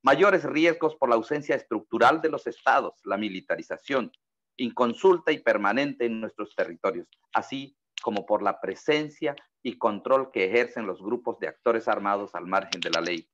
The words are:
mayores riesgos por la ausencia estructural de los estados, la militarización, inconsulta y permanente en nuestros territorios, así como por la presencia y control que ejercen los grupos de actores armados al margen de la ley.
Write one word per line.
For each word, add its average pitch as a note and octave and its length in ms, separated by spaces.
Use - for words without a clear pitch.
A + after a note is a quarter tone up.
mayores D#3 400
riesgos D#3 540
por C3 100
la A#2 80
ausencia D3 400
estructural A#2 640
de D#3+ 80
los D3 200
estados, A#2+ 580
la G2 100
militarización, G2 960
inconsulta B2+ 760
y D3+ 60
permanente A#2 680
en A2+ 140
nuestros G#2+ 340
territorios, E2+ 540
así C3+ 440
como G#2+ 240
por G#2 180
la G2 160
presencia D3 800
y A#2 140
control A#2+ 560
que G2+ 100
ejercen A#2 420
los F#2 160
grupos A#2 380
de F2 80
actores A2+ 400
armados G2+ 480
al E2+ 100
margen F#2+ 360
de E2+ 80
la E2 100
ley. E2+ 340